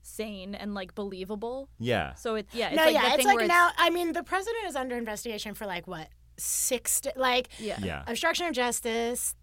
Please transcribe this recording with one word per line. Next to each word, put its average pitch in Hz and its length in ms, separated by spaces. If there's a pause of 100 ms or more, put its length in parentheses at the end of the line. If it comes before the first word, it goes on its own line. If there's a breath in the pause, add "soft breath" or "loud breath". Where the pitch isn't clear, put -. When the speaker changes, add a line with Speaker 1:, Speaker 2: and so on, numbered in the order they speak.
Speaker 1:
sane 202 540
and, 208 180
like, 185 220
believable. 208 800
Speaker 2:
Yeah. 98 380
Speaker 1:
So 220 200
it, 214 160
yeah, 220 180
it's - 80
Speaker 3:
No, 320 80
Speaker 1:
like 311 80
Speaker 3:
yeah, 285 100
Speaker 1:
that 220 60
Speaker 3:
it's 285 80
Speaker 1:
thing 269 100
Speaker 3:
like 403 100
Speaker 1:
where 453 100
Speaker 3:
now, 349 200
Speaker 1:
it's 339 120
Speaker 3:
I 339 120
mean, 339 220
the 339 100
president 415 440
is 302 80
under 254 220
investigation 214 560
for, 208 140
like, 175 200
what, 165 200 (300)
six, - 640
di-, 269 140
like, 254 340 (100)
Speaker 1:
Yeah. 220 240
Speaker 2:
Yeah. 71 240
Speaker 3:
obstruction 330 400
of 311 60
justice, 233 880